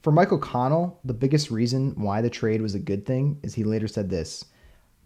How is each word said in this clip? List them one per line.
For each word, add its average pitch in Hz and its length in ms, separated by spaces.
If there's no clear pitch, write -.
For 151 100
Mike 170 200
O'Connell, 156 680
the 127 120
biggest 139 360
reason 127 460
why 104 240
the 120 80
trade 110 320
was 107 140
a 101 40
good 98 280
thing 143 360
is - 120
he 110 100
later 107 240
said 101 220
this, 85 340